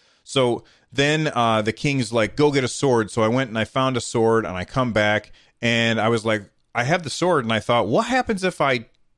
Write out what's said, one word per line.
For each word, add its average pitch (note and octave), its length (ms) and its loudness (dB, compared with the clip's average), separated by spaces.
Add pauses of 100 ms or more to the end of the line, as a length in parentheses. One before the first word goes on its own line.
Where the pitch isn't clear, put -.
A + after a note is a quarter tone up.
(220)
So B2 420 0 (280)
then, D3 420 0
uh, A2+ 280 2
the G#2+ 100 -2
king's C3+ 400 -2
like, A2 240 0
"Go D3 140 4
get C#3 120 0
a B2 60 0
sword." A#2 420 0
So A#2 120 0
I A2 60 4
went B2+ 200 0
and A2 100 -6
I A2 60 0
found C3 320 -2
a A2+ 60 -4
sword, A2+ 420 2
and E2+ 100 -8
I F2+ 120 -6
come B2 260 -2
back, G#2 400 0 (300)
and A#2 360 0
I A2 120 2
was A2 160 0
like, A2 160 0 (320)
"I A#2+ 100 0
have E3+ 200 0
the C#3 60 -10
sword," E3+ 340 0
and A2+ 100 -2
I G#2+ 60 0
thought, A2+ 280 0
"What F#3+ 180 0
happens A#3+ 380 -2
if F3+ 160 -2
I, C3 260 0 (320)